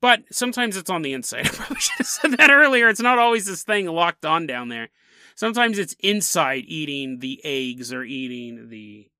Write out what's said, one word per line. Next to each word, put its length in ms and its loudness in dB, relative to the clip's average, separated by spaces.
But 300 4
sometimes 460 -2
it's 140 -8
on 120 -2
the 100 -4
inside. 340 -6
<laughs> 0 -
I 40 0
probably 300 -10
should 180 -2
have 80 -2
said 260 0
that 180 8
earlier. 380 8
It's 120 2
not 180 4
always 280 4
this 160 -8
thing 240 0
locked 380 0
on 220 0
down 220 -6
there. 200 -8
Sometimes 440 0
it's 220 -6
inside 640 0
eating 520 -8
the 260 -10
eggs 480 -6
or 100 -8
eating 680 -10
the 400 -20